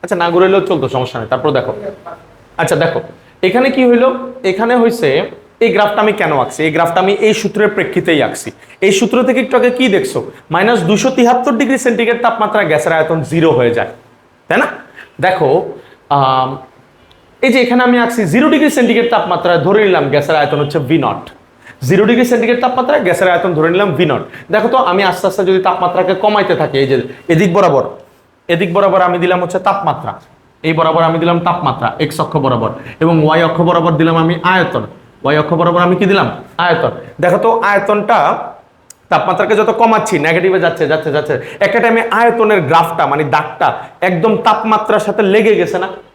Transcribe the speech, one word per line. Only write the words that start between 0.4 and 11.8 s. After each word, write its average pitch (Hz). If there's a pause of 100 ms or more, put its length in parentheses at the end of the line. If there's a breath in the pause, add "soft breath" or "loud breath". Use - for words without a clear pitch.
চলতো, 160
সমস্যা 127
নেই। 113
তারপর 131
দেখো, 123 (840)
আচ্ছা 165
দেখো - (420 loud breath)
এখানে 247
কি 262
হইলো, 247 (120)
এখানে 214
হইছে, 180 (380)
এই 226
গ্রাফটা 208
আমি 214
কেন 156
আঁকছি? 123
এই 143
গ্রাফটা 170
আমি 190
এই 214
সূত্রের 208
প্রেক্ষিতেই 160
আঁকছি। - (300 loud breath)
এই 190
সূত্র 240
থেকে 254
একটু 254
আগে 240
কি 247
দেখছো? 175 (200 loud breath)
মাইনাস 196
দুইশো 196
তিয়াত্তর 254
ডিগ্রি 254
সেন্টিগ্রেড 233